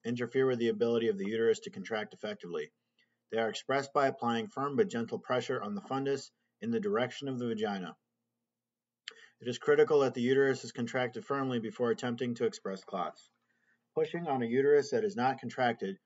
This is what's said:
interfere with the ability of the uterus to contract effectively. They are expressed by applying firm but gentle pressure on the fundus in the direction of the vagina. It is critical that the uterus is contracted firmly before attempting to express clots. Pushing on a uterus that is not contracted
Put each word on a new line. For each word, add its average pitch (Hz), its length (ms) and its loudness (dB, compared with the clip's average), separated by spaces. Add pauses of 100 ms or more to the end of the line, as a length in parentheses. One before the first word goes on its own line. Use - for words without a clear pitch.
interfere 123 420 0
with 127 120 2
the 117 100 2
ability 113 400 2
of 101 80 0
the 98 100 -4
uterus 113 320 2
to - 100 -12
contract 104 440 -6
effectively. 87 580 -8 (600)
They 110 80 0
are 113 100 2
expressed 135 440 -2
by 139 140 4
applying 117 400 0
firm 139 280 -4
but 104 140 4
gentle 117 300 -4
pressure 104 420 -2
on 104 140 -6
the - 60 -6
fundus 135 500 -4 (300)
in 113 100 -4
the 117 80 0
direction 113 480 -2
of 131 120 -6
the 123 80 -4
vagina. 104 480 -4 (1500)
It 120 60 -10
is 123 100 -4
critical 147 440 6
that 131 120 2
the 123 80 -4
uterus 135 420 4
is 117 80 -12
contracted 117 540 -4
firmly 131 340 -2
before 113 320 -2
attempting 120 440 -2
to 120 100 0
express 98 380 -4
clots. - 460 -6 (640)
Pushing 160 340 -2
on 135 140 0
a 117 40 0
uterus 139 460 4
that 113 120 2
is 101 120 0
not 131 240 0
contracted 113 680 -2